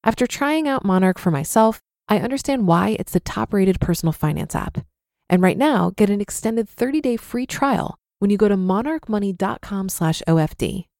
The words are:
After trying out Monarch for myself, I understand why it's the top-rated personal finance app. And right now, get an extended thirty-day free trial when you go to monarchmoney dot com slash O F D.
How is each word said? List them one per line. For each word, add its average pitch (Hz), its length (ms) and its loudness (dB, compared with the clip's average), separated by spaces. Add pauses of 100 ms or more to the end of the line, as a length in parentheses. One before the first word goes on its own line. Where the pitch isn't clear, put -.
After 240 240 0
trying 302 420 -2
out 269 160 -2
Monarch 185 340 2
for 180 120 0
myself, 220 500 2 (280)
I 214 100 2
understand 262 480 -2
why 180 320 2
it's - 140 -8
the 180 80 2
top-rated 196 600 0
personal 165 320 0
finance 156 420 -4
app. - 300 -6 (460)
And 180 120 4
right 185 140 4
now, 220 340 2
get 202 200 2
an 202 100 0
extended 226 480 -4
thirty-day 262 480 -2
free 247 300 -6
trial - 520 -2 (200)
when 202 120 2
you 202 60 4
go 202 120 4
to 196 80 4
monarchmoney 202 800 -2
dot - 260 -4
com 190 260 -6
slash 160 380 -2
O 165 100 4
F 156 200 0
D. - 320 -6 (120)